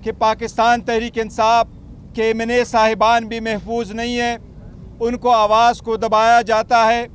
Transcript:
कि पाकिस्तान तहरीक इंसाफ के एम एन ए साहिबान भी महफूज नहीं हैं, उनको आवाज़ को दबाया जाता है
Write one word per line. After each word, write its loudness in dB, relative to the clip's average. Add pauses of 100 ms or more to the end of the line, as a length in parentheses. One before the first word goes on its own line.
कि -6
पाकिस्तान 0
तहरीक -4
इंसाफ 0 (480)
के 0
एम -2
एन -4
ए 0
साहिबान 2
भी -8
महफूज -6
नहीं -6
हैं, -4 (640)
उनको -2
आवाज़ 2
को -4
दबाया 4
जाता 2
है 0